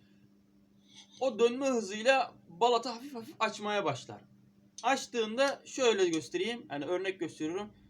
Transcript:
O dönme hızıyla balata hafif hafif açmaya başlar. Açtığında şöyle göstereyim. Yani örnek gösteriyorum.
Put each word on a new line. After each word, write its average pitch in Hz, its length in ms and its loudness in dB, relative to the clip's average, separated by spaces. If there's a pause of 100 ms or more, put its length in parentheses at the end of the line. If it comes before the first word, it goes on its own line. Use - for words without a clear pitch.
(1200)
O 240 180 0
dönme 240 280 4
hızıyla 226 680 2 (140)
balata 233 480 2
hafif 269 180 -14
hafif 226 260 -12
açmaya 208 440 0
başlar. 123 360 -6 (640)
Açtığında 240 800 0
şöyle 220 440 4
göstereyim. 180 640 -2
Yani 143 140 -6
örnek 185 360 -2
gösteriyorum. 175 520 -6 (160)